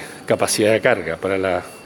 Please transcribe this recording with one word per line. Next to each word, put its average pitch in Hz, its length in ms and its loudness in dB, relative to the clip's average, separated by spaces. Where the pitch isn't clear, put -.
capacidad 104 480 2
de 110 80 4
carga 87 380 0
para 95 180 -2
la, 92 260 0